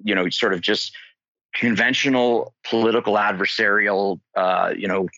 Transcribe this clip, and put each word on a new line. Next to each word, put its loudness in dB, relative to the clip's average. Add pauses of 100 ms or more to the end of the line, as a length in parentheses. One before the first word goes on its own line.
you 0
know, 0
sort -2
of -4
just -2 (600)
conventional 0 (100)
political 2
adversarial, 0 (160)
uh, 0
you -6
know, -2